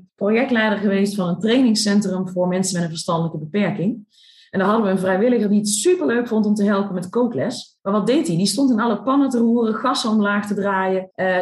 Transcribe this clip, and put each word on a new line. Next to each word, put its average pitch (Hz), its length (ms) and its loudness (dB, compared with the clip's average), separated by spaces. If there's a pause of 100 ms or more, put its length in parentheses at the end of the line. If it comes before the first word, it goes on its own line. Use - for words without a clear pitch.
(140)
projectleider 220 640 0
geweest 196 360 0
van 180 140 -2
een 175 100 -2
trainingscentrum 202 920 2
voor 180 200 0
mensen 185 260 -2
met 170 80 -2
een 165 80 -4
verstandelijke 165 480 -4
beperking. 180 680 -2 (440)
En 190 80 -4
daar 190 100 2
hadden 214 180 2
we 190 60 0
een 190 60 0
vrijwilliger 208 500 2
die 208 100 2
het 208 100 0
superleuk 269 600 0
vond 214 180 0
om 208 80 2
te 208 100 0
helpen 202 300 0
met 180 140 -6
kookles. 233 720 -4
Maar 196 100 -2
wat 208 140 0
deed 269 200 2
hij? 170 100 0
Die 190 100 2
stond 277 240 2
in 214 100 2
alle 233 220 0
pannen 269 260 2
te 240 100 -2
roeren, 226 360 2
gassen 262 360 -2
omlaag 202 360 0
te 202 80 -4
draaien. 190 600 -2
Eh, 185 280 -2